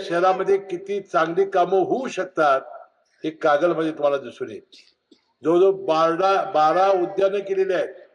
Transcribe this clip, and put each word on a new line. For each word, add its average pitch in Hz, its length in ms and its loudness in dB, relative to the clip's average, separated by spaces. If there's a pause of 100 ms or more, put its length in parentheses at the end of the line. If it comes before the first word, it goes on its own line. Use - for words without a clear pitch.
शहरामध्ये 185 520 0
किती 196 440 -8
चांगली 170 440 0
कामं 190 340 2
होऊ 233 280 -2
शकतात 151 540 0 (600)
हे 156 60 -4
कागलमध्ये 156 600 0
तुम्हाला 143 260 0
दिसून 120 320 -10
येईल. - 440 -20 (500)
जवळजवळ 175 280 4
बारा, 175 800 0
बारा 165 380 4
उद्यानं 190 500 0
केलेली 190 340 -2
आहेत, - 200 -2 (220)